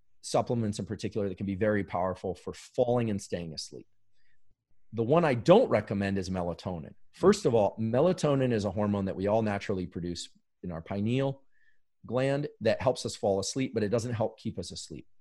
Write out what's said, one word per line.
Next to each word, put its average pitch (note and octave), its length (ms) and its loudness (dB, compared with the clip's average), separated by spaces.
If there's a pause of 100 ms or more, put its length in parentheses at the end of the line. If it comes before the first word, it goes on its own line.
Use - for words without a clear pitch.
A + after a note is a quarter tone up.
(220)
supplements A#2 560 0
in G2+ 80 -6
particular G2+ 420 -4
that F#2 100 -6
can G2 100 -4
be G2 80 -2
very G#2 280 2
powerful F2+ 520 -4
for - 180 -12
falling A#2+ 560 0
and G2+ 100 -2
staying F2 340 -8
asleep. - 340 -14 (1040)
The A2 80 -4
one D3+ 240 4
I C#3+ 80 4
don't E3+ 340 8
recommend G2+ 520 0
is F#2 100 -6
melatonin. F2 640 -4 (200)
First G3+ 340 4
of A#2+ 80 4
all, G2+ 240 4
melatonin C3+ 760 2
is G#2 120 0
a G#2 60 0
hormone G2+ 340 0
that F#2 100 -4
we F#2 100 -4
all G#2+ 160 4
naturally G2+ 460 -2
produce F2 420 -8 (340)
in F2+ 80 -8
our E2 100 -8
pineal B2 600 -2 (640)
gland C#3 420 0 (140)
that G#2+ 200 2
helps B2+ 260 0
us - 80 -6
fall G2 240 0
asleep, C3 340 -4
but A2+ 100 0
it G2+ 60 0
doesn't A#2 240 0
help A2 260 -2
keep - 200 -6
us - 120 -10
asleep. - 360 -14 (140)